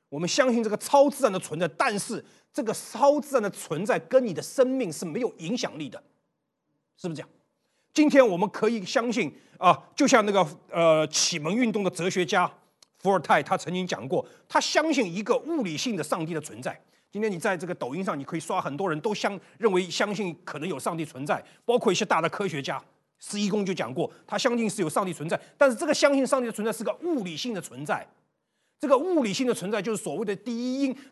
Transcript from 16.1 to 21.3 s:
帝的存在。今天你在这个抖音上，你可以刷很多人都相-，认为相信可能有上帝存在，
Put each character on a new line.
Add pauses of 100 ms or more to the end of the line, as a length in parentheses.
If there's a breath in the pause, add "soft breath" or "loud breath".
帝
的
存
在。 (300)
今
天
你
在
这
个
抖
音
上，
你
可
以
刷
很
多
人
都
相-， (200 soft breath)
认
为
相
信
可
能
有
上
帝
存
在， (220 soft breath)